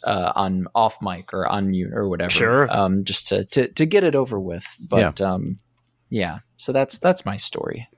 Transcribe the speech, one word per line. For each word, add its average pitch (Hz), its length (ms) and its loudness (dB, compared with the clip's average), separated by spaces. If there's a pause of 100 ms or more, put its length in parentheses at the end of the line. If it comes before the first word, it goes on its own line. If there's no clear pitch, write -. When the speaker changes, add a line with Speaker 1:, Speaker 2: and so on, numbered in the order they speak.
Speaker 1:
uh, - 320 0
on 95 360 -2
off 113 280 2
mic 92 320 -8
or 95 120 -2
on 98 240 0
mute 92 240 -2
or 104 140 -2
whatever, 90 220 -2
Speaker 2:
Sure. 123 440 4
Speaker 1:
um, 98 300 2
just - 240 -4
to, 98 160 2
to, 123 240 0
to - 180 0
get 190 200 4
it 147 100 4
over 127 240 0
with. 87 260 -6 (140)
But, 95 400 2
Speaker 3:
Yeah. 95 140 2
Speaker 1:
um, 92 260 -4 (500)
yeah, 90 300 -2 (160)
so - 160 -8
that's, 135 260 0
that's 180 280 2
my - 100 -4
story. - 640 -6